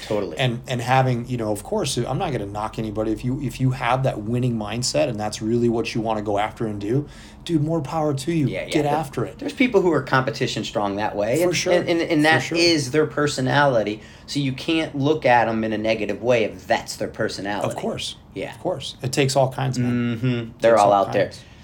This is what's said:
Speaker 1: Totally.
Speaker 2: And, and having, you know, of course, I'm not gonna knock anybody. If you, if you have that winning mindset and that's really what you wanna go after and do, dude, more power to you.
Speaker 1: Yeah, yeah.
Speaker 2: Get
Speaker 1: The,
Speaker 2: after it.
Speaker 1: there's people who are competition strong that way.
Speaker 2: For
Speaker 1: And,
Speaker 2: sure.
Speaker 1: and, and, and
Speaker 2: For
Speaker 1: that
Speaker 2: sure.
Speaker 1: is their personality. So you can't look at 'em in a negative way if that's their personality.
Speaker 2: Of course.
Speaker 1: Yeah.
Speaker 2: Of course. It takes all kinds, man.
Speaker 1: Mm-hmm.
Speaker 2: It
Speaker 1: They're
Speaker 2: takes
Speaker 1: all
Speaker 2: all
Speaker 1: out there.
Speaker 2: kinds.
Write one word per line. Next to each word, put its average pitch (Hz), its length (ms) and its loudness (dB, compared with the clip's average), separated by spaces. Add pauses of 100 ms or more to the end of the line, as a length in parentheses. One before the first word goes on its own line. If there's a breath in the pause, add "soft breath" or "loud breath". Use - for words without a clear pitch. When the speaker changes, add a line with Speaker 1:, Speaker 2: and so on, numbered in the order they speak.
Speaker 1:
Totally. 104 300 -4
Speaker 2:
And, 120 320 0
and 123 140 -2
having, 123 440 2
you 123 120 -4
know, 107 140 -2
of 104 100 -6
course, 196 340 -4
I'm 120 220 -2
not 180 140 -2
gonna 107 120 -4
knock 104 340 -6
anybody. 110 340 -2
If 107 120 -4
you, 131 160 -2
if 131 200 -6
you 131 100 4
have 127 320 0
that 120 200 0
winning 120 360 -2
mindset 120 500 -2
and 107 100 -6
that's 107 220 -4
really 117 300 2
what 113 240 -2
you 117 80 -2
wanna 110 180 -2
go 104 160 -2
after 107 300 -2
and 104 120 -6
do, 120 300 -2 (360 loud breath)
dude, 160 200 2
more 165 160 0
power 151 320 -2
to 135 200 -4
you. 151 140 2
Speaker 1:
Yeah, 92 180 -4
yeah. 85 40 -10
Speaker 2:
Get 147 140 2
Speaker 1:
The, 143 80 0
Speaker 2:
after 143 340 -2
it. - 140 -8
Speaker 1:
there's - 160 -8
people 226 260 4
who 175 120 4
are 135 100 2
competition 131 600 0
strong 101 340 -2
that 107 200 -4
way. 110 220 0
Speaker 2:
For 175 60 2
Speaker 1:
And, 180 120 2
Speaker 2:
sure. 180 160 0
Speaker 1:
and, 175 160 2
and, 170 140 2
and 156 180 2
Speaker 2:
For - 40 6
Speaker 1:
that 156 160 6
Speaker 2:
sure. 165 180 -2
Speaker 1:
is 160 320 4
their 151 160 2
personality. 135 960 2 (240 loud breath)
So - 120 -6
you 139 140 0
can't 156 420 -2
look 147 300 2
at 120 240 6
'em 113 160 0
in 110 80 -2
a 107 60 0
negative 104 440 -2
way 117 220 4
if 90 220 -6
that's - 300 -2
their 104 120 -4
personality. 101 600 -4
Speaker 2:
Of - 80 -6
course. - 400 -6 (180)
Speaker 1:
Yeah. 95 200 -8
Speaker 2:
Of - 60 -18
course. 160 420 -6
It 127 100 -6
takes 139 220 2
all 131 160 4
kinds, 127 280 -2
man. 120 380 0
Speaker 1:
Mm-hmm. 120 100 -2
Speaker 2:
It 117 340 -2
Speaker 1:
They're 117 120 6
Speaker 2:
takes 107 100 8
Speaker 1:
all 101 100 6
Speaker 2:
all 101 140 4
Speaker 1:
out 113 80 -4
there. 98 120 2
Speaker 2:
kinds. - 140 -12 (240 loud breath)